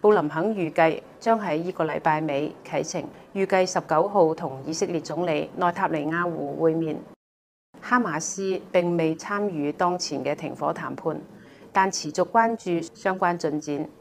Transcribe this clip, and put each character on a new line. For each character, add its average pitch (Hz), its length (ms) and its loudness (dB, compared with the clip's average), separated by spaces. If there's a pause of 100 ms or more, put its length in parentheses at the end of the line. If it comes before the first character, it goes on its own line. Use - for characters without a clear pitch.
布 214 100 8
林 170 160 6
肯 165 260 0
預 175 200 -2
計 160 280 4 (160)
將 226 220 2
喺 180 180 -2
呢 175 140 -4
個 170 140 -2
禮 156 160 -4
拜 156 200 2
尾 147 320 -2 (120)
啟 - 180 -4
程， 156 200 -6 (300)
預 196 120 2
計 185 200 4
十 180 220 -2
九 160 180 4
號 190 300 4
同 135 300 -8
以 156 80 -6
色 196 140 -2
列 165 120 -2
總 160 260 -4
理 156 300 0
內 180 160 2
塔 185 160 -2
尼 156 200 -2
亞 175 220 -2
胡 147 320 -4
會 160 120 6
面。 160 240 -2 (840)
哈 - 180 2
馬 175 220 0
斯 190 400 -4 (100)
並 175 280 4
未 160 180 2
參 202 320 -4
與 151 240 -2
當 180 260 0
前 143 240 -6
嘅 139 140 -2
停 156 180 -8
火 151 200 -2
談 143 200 -8
判， 151 280 -4 (500)
但 190 180 2
持 156 220 -6
續 175 180 0
關 226 280 4
注 170 360 -2
相 185 240 -2
關 175 200 2
進 151 240 -2
展。 147 260 -4 (140)